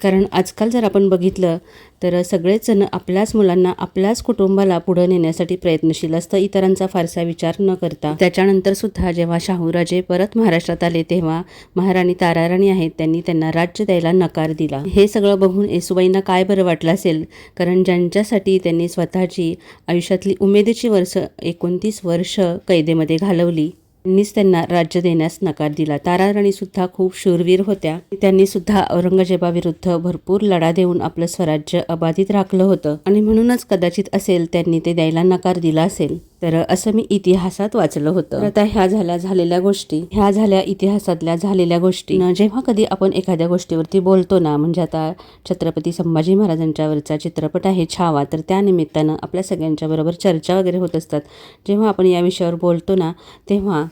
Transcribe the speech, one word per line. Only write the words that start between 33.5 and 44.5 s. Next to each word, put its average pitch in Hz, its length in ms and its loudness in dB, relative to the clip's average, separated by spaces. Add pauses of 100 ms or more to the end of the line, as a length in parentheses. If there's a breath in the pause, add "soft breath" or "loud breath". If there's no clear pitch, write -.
कदाचित 180 480 0
असेल 180 400 0
त्यांनी 165 340 0
ते 170 80 0
द्यायला 165 280 2
नकार 180 360 2
दिला 160 240 2
असेल. 170 480 -4 (100)
तर 165 260 0
असं 196 240 0
मी 220 180 0
इतिहासात 190 640 0
वाचलं 156 340 0
होतं. 180 300 -2
तर 208 60 0
आता 208 200 2
ह्या 208 200 2
झाल्या 180 300 0
झालेल्या 180 440 0
गोष्टी, 180 520 -2
ह्या 202 180 2
झाल्या 196 300 2
इतिहासातल्या 190 760 -2
झालेल्या 175 420 0
गोष्टी. 180 400 0
न 180 160 2
जेव्हा 208 260 0
कधी 220 240 0
आपण 190 280 0
एखाद्या 170 340 -2
गोष्टीवरती 175 540 -2
बोलतो 185 380 2
ना, 151 180 2